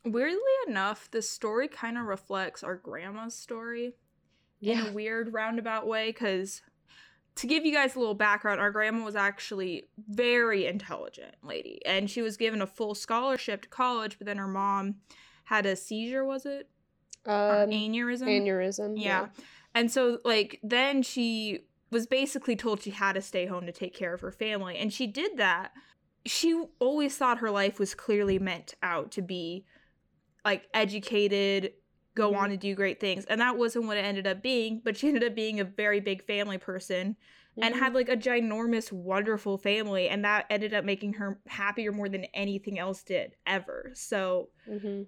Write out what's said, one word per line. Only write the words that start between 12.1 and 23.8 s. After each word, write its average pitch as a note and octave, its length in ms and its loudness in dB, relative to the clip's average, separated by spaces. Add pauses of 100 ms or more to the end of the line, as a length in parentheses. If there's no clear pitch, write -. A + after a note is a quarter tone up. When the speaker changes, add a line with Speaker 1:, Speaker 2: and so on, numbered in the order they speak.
Speaker 1:
she A#3+ 100 -4
was A3 160 -2
given A3 240 0
a F#3+ 60 0
full G#3 280 -4
scholarship A#3 680 -2
to - 60 -20
college, A#3 500 0
but G3+ 80 -10
then G3+ 100 -4
her G3 120 -4
mom G3 520 0 (440)
had G#3 200 2
a F#3+ 120 2
seizure, A#3 480 -4
was C4+ 200 -4
it? C#4 240 -8 (560)
Or G#3 80 0 (300)
Speaker 2:
Um, G#3 80 4
Speaker 1:
aneurysm? A#3+ 560 0
Speaker 2:
aneurysm, G3+ 720 2
Speaker 1:
Yeah. G#3 60 -2
Speaker 2:
yeah. G3 240 2 (460)
Speaker 1:
And A#3 160 4
so, A#3+ 340 4
like, A3 380 4
then C4 400 4
she A3 640 -2 (240)
was A#3 160 0
basically C4 500 2
told G#3+ 260 -2
she G3+ 80 -8
had G3 240 0
to F#3+ 80 -2
stay F#3 240 -2
home F3+ 200 -6
to F3 60 -8
take F3+ 220 -8